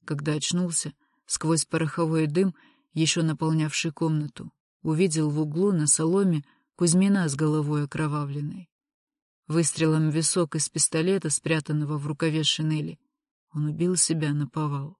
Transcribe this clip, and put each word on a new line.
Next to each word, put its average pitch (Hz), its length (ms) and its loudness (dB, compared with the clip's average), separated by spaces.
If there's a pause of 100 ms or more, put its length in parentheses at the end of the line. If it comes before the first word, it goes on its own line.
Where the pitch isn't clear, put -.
Когда 151 280 -4
очнулся, 165 600 -2 (340)
сквозь 160 380 0
пороховой 160 640 0
дым, 180 280 2 (380)
еще 160 300 0
наполнявший 160 720 0
комнату, 156 600 -4 (300)
увидел 160 480 2
в 151 100 -2
углу 165 320 0
на 156 140 2
соломе 165 580 2 (320)
Кузьмина 180 520 4
с 139 80 -4
головой 151 480 0
окровавленной. 147 840 -6 (760)
Выстрелом 156 640 2
в 147 40 -2
висок 165 420 0
из 151 120 -2
пистолета, 165 600 0
спрятанного 151 680 -2
в 143 80 -6
рукаве 160 360 0
шинели, 156 560 -2 (540)
он 147 140 0
убил 170 300 0
себя 156 360 0
наповал. 147 680 -4